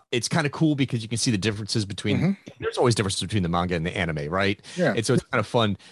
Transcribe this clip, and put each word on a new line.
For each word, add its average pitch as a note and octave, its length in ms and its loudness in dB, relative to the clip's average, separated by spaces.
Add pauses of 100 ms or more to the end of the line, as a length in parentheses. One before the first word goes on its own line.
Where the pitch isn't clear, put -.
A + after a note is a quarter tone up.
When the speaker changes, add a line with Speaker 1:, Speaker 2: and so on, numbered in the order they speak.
(140)
Speaker 1:
it's A#2+ 160 -2
kinda D#3+ 220 0
cool D#3 240 2
because C3 260 -2
you A2+ 80 -12
can A#2 80 -4
see B2 140 0
the G#2+ 60 2
differences G#2+ 460 -2
between, G2 340 -2
Speaker 2:
Mm-hmm. F3+ 440 0
Speaker 1:
there's A4+ 160 -4
always B2+ 180 4
differences G2 280 -2
between G2 200 0
the E2+ 60 0
manga F2 260 0
and D#2+ 100 -2
the F2 120 -4
anime, D2+ 320 -2
right? G2 320 0 (160)
Speaker 2:
Yeah. D#3+ 180 2
Speaker 1:
And A2 100 0
so B2+ 100 4
it's - 80 2
kinda A#2 200 0
fun, G#2+ 320 2 (160)